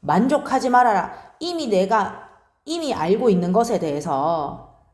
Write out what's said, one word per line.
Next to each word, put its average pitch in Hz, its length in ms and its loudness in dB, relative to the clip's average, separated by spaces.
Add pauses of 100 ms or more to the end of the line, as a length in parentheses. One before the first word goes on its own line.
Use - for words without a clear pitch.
만족하지 254 680 0
말아라. 240 420 4 (260)
이미 330 300 -6
내가 196 600 0 (360)
이미 311 280 -6
알고 196 380 2
있는 175 220 2
것에 226 260 2
대해서 151 960 -4 (200)